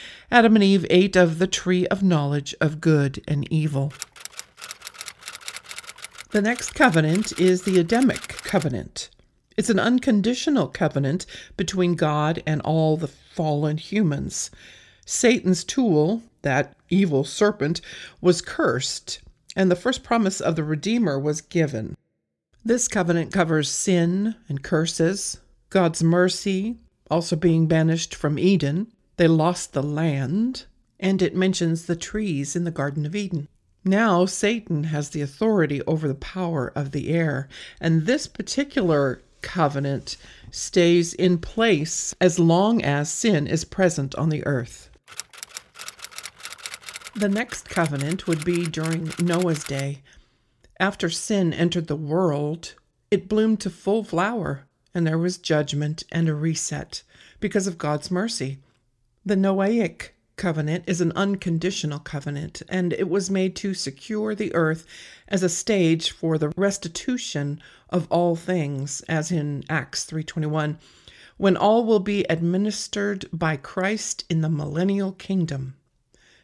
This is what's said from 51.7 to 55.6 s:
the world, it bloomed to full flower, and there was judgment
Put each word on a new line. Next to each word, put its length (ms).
the 100
world, 800
it 180
bloomed 320
to 100
full 320
flower, 600
and 80
there 140
was 200
judgment 760